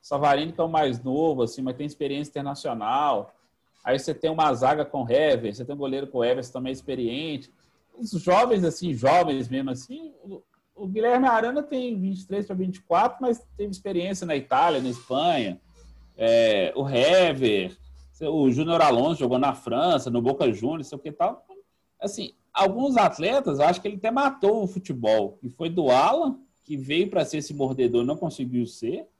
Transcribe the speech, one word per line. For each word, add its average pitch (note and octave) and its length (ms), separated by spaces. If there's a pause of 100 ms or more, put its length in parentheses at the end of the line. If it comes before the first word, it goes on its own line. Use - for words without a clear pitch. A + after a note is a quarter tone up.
Savarino, C#3+ 520
que - 80
é - 20
o E3 60
mais C3+ 340
novo, C#3 380
assim, A#2 220
mas B2+ 120
tem D3 120
experiência D3 420
internacional. C3+ 1040 (500)
Aí C3 140
você C#3+ 160
tem D#3+ 160
uma D#3 240
zaga C3+ 320
com C3+ 180
o A#2+ 80
Hever, B2 420
você A#2+ 120
tem C#3+ 100
um - 20
goleiro C#3 300
com C3 120
o A#2 40
Everson B2 300
também C3 180
experiente. C3 800 (460)
Os A#3+ 140
jovens, G3 520
assim, E3 300
jovens C3+ 560
mesmo, C3+ 220
assim, C#4+ 420 (100)
o, G3 180 (340)
o G3+ 120
Guilherme A#3+ 400
Arana A#3+ 360
tem B3 360
vinte F#3+ 220
e - 60
três G3+ 180
pra F#3+ 100
vinte F#3 220
e - 40
quatro, G3+ 380
mas A#3+ 240 (140)
teve G3+ 140
experiência F#3 560
na D#3 80
Itália, C#3 460
na B2+ 80
Espanha. B2+ 720 (560)
É, A2+ 600
o C#3 120
Hever, C3 880 (460)
o D3+ 300
Júnior D#3+ 300
Alonso D3 380
jogou B2+ 200
na C#3 140
França, C3 560
no A#2+ 120
Boca C3 300
Juniors, C3 360
sei D3+ 100
o - 40
que D#3 80
e - 20
tal. F#3+ 340 (540)
Assim, G3 340 (200)
alguns A#3+ 440
atletas, F#3+ 600
eu D3 60
acho - 160
que G#3+ 60
ele G3+ 100
até A3+ 140
matou A#3+ 520
o F#3 40
futebol, A2 720
que B2+ 80
foi E3 200
do E3+ 200
Alan, A3+ 480 (260)
que D3+ 140
veio D3+ 320
pra F3 140
ser D#3 140
esse D3+ 160
mordedor, B2+ 500
não C#3+ 140
conseguiu B2 480
ser E3 420 (120)